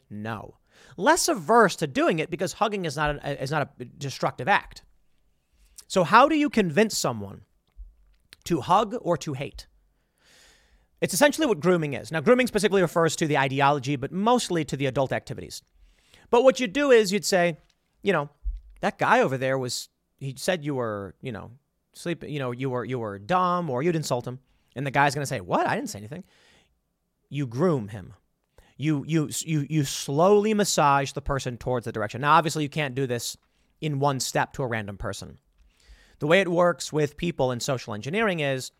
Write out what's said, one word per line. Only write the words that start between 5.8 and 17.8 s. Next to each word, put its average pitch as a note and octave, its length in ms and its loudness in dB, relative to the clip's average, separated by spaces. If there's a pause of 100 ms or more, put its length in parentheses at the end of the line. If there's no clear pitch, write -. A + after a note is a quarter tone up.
So F#3 160 2
how A#3 240 8
do D#4+ 60 0
you D4 140 2
convince G3+ 480 2
someone G#2+ 440 -6 (1040)
to D#3+ 160 0
hug G3 400 2
or E3+ 160 0
to D#3 160 -8
hate? C3 340 -12 (1300)
It's - 120 -2
essentially D4 340 4
what G3 120 0
grooming D#3 340 2
is. A2 180 -10
Now, D#3+ 100 -2
grooming B3 260 4
specifically G3 340 2
refers E3 360 2
to E3 100 0
the D3 100 2
ideology, C#3 600 2
but C3+ 140 -8
mostly F#3+ 540 0
to D3 120 -6
the C#3 80 -2
adult C3 260 -2
activities. G2 500 -8 (680)
But A#3+ 140 6
what C4 160 6
you'd A3 140 -4
do C#4+ 180 2
is A3 200 8
you'd G3 140 0
say, F3 320 2 (440)